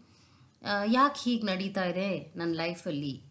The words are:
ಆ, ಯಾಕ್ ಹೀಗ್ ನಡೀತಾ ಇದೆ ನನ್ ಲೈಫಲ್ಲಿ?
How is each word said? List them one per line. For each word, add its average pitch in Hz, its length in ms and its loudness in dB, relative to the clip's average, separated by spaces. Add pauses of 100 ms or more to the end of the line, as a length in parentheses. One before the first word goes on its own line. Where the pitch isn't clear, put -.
(640)
ಆ, 202 220 0
ಯಾಕ್ 269 300 6
ಹೀಗ್ 233 280 0
ನಡೀತಾ 190 380 0
ಇದೆ 180 520 -2
ನನ್ 170 200 -2
ಲೈಫಲ್ಲಿ? 151 760 -4